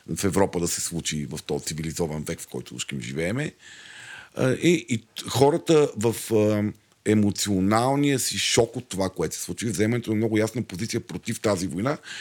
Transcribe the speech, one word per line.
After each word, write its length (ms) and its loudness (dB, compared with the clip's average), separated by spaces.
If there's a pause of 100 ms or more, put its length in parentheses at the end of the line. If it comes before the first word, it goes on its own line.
(160)
в 80 -4
Европа 360 2
да 80 0
се 140 -4
случи 440 -4
в 180 -10
този 220 -4
цивилизован 580 -4
век, 180 -8
в 60 -16
който 280 -12
ушким 260 -8
живееме. 500 -4 (840)
А, 160 2
и, 380 2
и 80 0
т-, 80 -10 (240)
хората 680 4
в, 180 2 (200)
а, 280 4 (420)
емоционалния 1120 4
си 180 -4
шок 380 2
от 140 -10
това, 200 -2
което 260 -4
се 60 -8
случи, 240 -6
вземането 440 0
на 60 0
много 220 0
ясна 260 0
позиция 360 -6
против 400 -8
тази 280 0
война, 300 -2 (240)